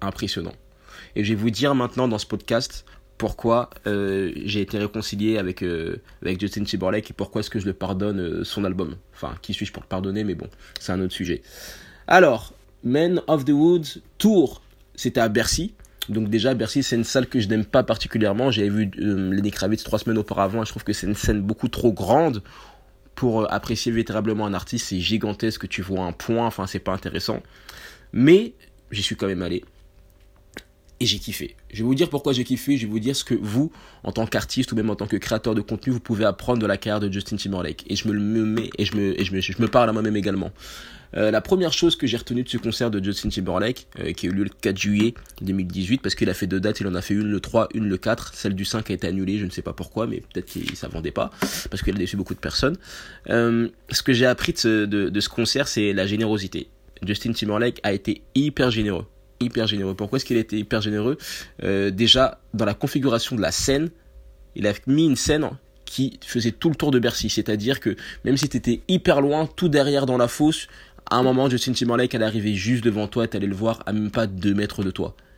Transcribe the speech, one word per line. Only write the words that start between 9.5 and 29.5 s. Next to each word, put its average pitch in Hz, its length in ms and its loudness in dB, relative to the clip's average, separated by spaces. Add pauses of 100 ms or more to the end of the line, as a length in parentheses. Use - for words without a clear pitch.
suis-je 101 200 -6
pour 95 100 -14
le - 60 -20
pardonner, 98 360 -4
mais 95 100 -2
bon, - 140 -10 (320)
c'est - 120 -4
un 92 100 0
autre 92 100 -2
sujet. - 300 -4 (640)
Alors, 165 480 6 (280)
Man 160 440 2
of 147 180 2
the 147 60 0
Woods 160 500 4 (160)
Tour, 196 460 4 (320)
c'était - 260 0
à 110 80 4
Bercy. 117 460 0 (340)
Donc 104 220 -2
déjà, 113 240 2
Bercy, 113 280 0
c'est 127 140 0
une 113 80 2
salle 131 240 0
que 131 100 0
je 101 100 2
n'aime 110 180 2
pas 127 160 4
particulièrement. 113 680 2
J'avais 101 200 2
vu, 104 280 2
euh, 95 320 0
Lenny 101 200 0
Kravitz 104 340 -2
trois 107 140 0
semaines 110 200 0
auparavant 101 440 0
et - 20 -2
je - 60 -8
trouve - 140 -10
que 104 100 -2
c'est - 120 -6
une 101 80 0
scène 104 280 0
beaucoup 110 260 -2
trop 117 240 2
grande 117 500 2 (720)
pour, 113 280 2
euh, 104 60 0
apprécier 113 440 -2
véritablement 107 520 0
un 101 100 -2
artiste. - 340 -6
C'est 92 100 -2
gigantesque, 104 720 -2
tu - 140 -6
vois 92 220 -2
un 87 80 -4
point, 117 340 0
enfin, 104 200 -4
c'est 92 140 -6
pas 98 120 -2
intéressant. 98 500 -4 (680)
Mais 185 420 6 (360)
j'y 101 120 -6
suis - 140 -2
quand 101 120 -2
même 92 140 -2
allé. 87 220 -4 (1400)